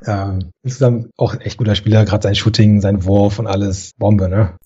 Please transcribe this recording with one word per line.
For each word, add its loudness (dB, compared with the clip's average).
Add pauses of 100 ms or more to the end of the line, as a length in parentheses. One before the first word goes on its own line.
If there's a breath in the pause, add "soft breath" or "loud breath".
Ähm, -6 (100)
insgesamt 0 (100)
auch -2
ein -10
echt -10
guter 0
Spieler, 2
gerade -2
sein 0
Shooting, 4
sein -2
Wurf 2
und -4
alles -4
Bombe, 2
ne? 0 (100)